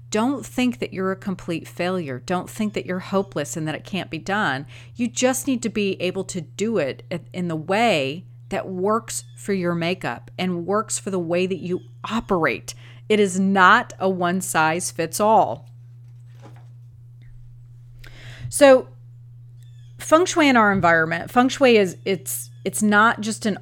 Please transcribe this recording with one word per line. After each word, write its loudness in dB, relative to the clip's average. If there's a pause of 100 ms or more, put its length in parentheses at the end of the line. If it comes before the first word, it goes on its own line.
(100)
don't 0
think -2
that -8
you're -2
a -4
complete -6
failure. -4
Don't -4
think -6
that -6
you're -6
hopeless -4
and -4
that -4
it -10
can't -8
be -8
done. -2 (300)
You -4
just -2
need -2
to -4
be -4
able -4
to -8
do -4
it -2
i-, -6 (120)
in -6
the -4
way 0 (240)
that -6
works -4 (120)
for -6
your 0
makeup -4
and -2
works -2
for -8
the -2
way 0
that -4
you -4 (240)
operate. -2 (360)
It 4
is 2
not 4
a -2
one-size-fits-all. 0 (2750)
So 6 (1120)
feng 4
shui 4
in 6
our 6
environment, 2
feng 4
shui 4
is, 2
it's, -4 (140)
it's -4
not 4
just -6
an 0